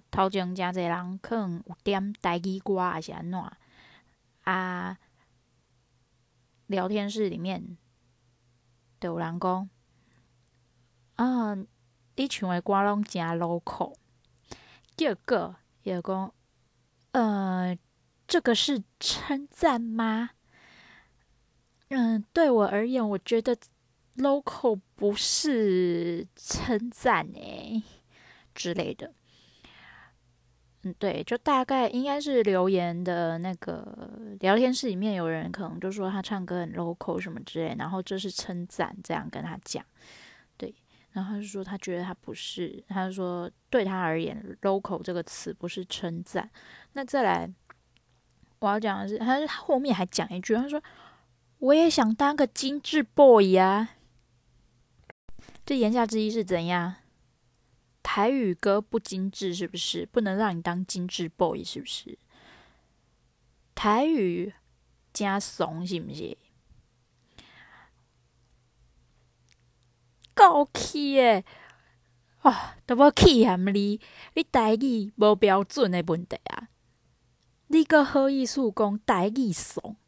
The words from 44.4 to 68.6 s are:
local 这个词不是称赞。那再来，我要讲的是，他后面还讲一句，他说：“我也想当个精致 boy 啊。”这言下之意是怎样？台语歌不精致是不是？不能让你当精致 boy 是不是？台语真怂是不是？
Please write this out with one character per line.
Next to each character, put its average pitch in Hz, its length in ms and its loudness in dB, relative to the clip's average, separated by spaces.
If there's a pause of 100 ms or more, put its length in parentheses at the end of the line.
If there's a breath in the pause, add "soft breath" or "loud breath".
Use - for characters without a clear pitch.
local 196 400 -2
这 180 100 -8
个 175 120 -4
词 - 280 -12
不 175 140 -10
是 185 180 -8
称 175 380 -8
赞。 - 260 -8 (440 loud breath)
那 277 120 -8
再 254 200 0
来， 175 280 0 (1080)
我 208 80 0
要 208 100 2
讲 202 220 -4
的 196 80 -8
是， 208 100 -6
他 262 300 0
后 - 320 0
面 277 120 0
还 185 140 0
讲 - 240 -4
一 180 100 -6
句， 214 140 0
他 254 140 0
说 302 120 -6 (800 loud breath)
：“我 269 160 6
也 320 160 6
想 226 240 2
当 285 220 2
个 285 100 4
精 269 340 -6
致 302 220 0
boy 214 540 10
啊。” 196 320 4 (1800 loud breath)
这 277 100 0
言 220 160 2
下 233 140 2
之 220 140 -2
意 214 100 0
是 220 140 -2
怎 175 220 -2
样？ 175 280 -2 (1120)
台 208 240 0
语 240 260 2
歌 202 260 2
不 220 200 -4
精 190 280 -6
致 190 240 -6
是 180 140 -4
不 - 100 -12
是？ 170 300 -6
不 - 140 -2
能 196 160 0
让 202 200 0
你 170 60 -6
当 180 240 -2
精 180 220 -6
致 170 200 -4
boy - 360 -2
是 - 160 -10
不 - 60 -14
是？ - 300 -12 (1600 soft breath)
台 214 300 2
语 196 500 0 (580)
真 202 280 -2
怂 165 440 -4
是 175 160 -4
不 135 140 -12
是？ - 240 -12 (4000 loud breath)